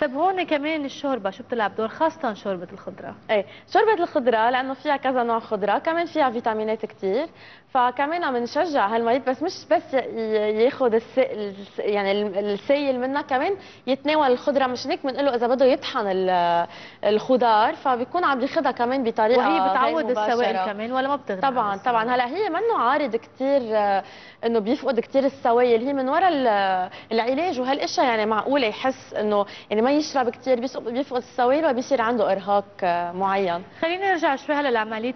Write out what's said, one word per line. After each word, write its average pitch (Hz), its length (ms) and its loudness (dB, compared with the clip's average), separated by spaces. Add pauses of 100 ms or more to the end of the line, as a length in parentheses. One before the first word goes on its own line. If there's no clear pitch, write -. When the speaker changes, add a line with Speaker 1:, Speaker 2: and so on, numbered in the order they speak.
Speaker 1:
طيب 277 140 -2
هون 370 280 0
كمان 302 420 -2
الشوربه 254 460 -4
شو - 120 -12
بتلعب 208 340 -2
دور، 220 120 -2
خاصه 311 460 -2
شوربه 180 380 -8
الخضره؟ - 420 -14 (160)
Speaker 2:
ايه، 208 160 2 (260)
شوربه 427 220 4
الخضره 247 560 2
لانه 262 240 -2
فيها 285 220 -2
كذا 262 260 0
نوع 226 160 0
خضره، 208 400 0
كمان 330 280 -2
فيها 294 240 0
فيتامينات 220 560 -2
كتير، 208 400 -2 (480)
فكمان 277 500 0
عم 269 120 -2
نشجع 269 500 0
هالمريض 233 380 0
بس 262 180 -2
مش - 280 -6
بس 311 240 2
ي-، 214 680 0
ياخذ 254 300 2
الس-، 233 240 0
الس-، 202 600 -4
يعني 202 340 0
ال-، 208 260 0
السائل 254 640 0
منها، 269 220 -2
كمان 294 340 0 (300)
يتناول 269 460 2
الخضره، 262 340 2
مش 247 200 -6
هيك 339 200 -4
بنقول 262 200 -2
له 247 80 2
اذا 233 120 0
بده 262 180 2
يطحن 262 420 2
ال-، 180 600 2 (380)
الخضار، 220 720 4
فبيكون 269 500 -2
عم 277 160 0
ياخذها 277 300 0
كمان 247 320 -2
بطريقه 226 380 2
Speaker 1:
وهي 202 200 2
Speaker 2:
غير 190 100 2
Speaker 1:
بتعوض 254 400 0
السوائل 233 440 0
Speaker 2:
مباشرة. 190 180 -2
Speaker 1:
كمان 220 200 -8
ولا 262 160 0
ما 285 80 0
بتغني 202 240 -8
Speaker 2:
طبعًا، 247 300 0
Speaker 1:
عن 196 80 -4
Speaker 2:
طبعًا، 226 240 0
Speaker 1:
السوائل؟ 247 180 2
Speaker 2:
هلا 247 160 -4
هي 403 120 -2
منه 392 300 0
عارض 254 380 0
كتير، 269 440 -2 (160)
آه، 202 260 2 (420)
انه 233 140 2
بيفقد 240 420 0
كتير 269 240 0
السوائل، 240 600 2
هي 285 60 -2
من 269 160 -2
ورا 349 200 2
ال-، 202 640 2 (220)
العلاج 254 480 0
وهالاشياء، 285 460 0
يعني 220 200 2
معقوله 226 400 0
يحس - 480 -4
انه 208 320 0 (240)
يعني 214 120 2
ما 262 100 2
يشرب 285 360 0
كتير 247 320 0
بيس-، 254 180 -6
بيفقد 240 380 -4
السوائل 262 500 0
وبيصير 254 360 0
عنده 214 300 2
ارهاق، 202 320 0 (180)
آه، 175 300 0
معين. 190 500 0 (180)
Speaker 1:
خلينا 370 320 0
نرجع 302 240 0
شوي 294 200 -4
هلا 285 120 0
لعمليه 226 460 -2